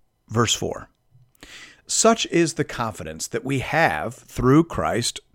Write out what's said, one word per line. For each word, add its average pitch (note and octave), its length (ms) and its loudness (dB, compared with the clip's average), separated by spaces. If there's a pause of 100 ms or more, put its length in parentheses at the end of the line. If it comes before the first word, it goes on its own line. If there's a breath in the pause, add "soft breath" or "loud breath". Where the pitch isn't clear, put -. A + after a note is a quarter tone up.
(280)
Verse A2+ 280 2
four. - 340 -8 (960 loud breath)
Such - 460 2
is E3+ 240 2
the D3 80 -2
confidence - 640 -8
that A#2+ 180 -6
we C3+ 140 -2
have A#2 560 0
through C3+ 480 4
Christ F#2+ 560 -2 (160)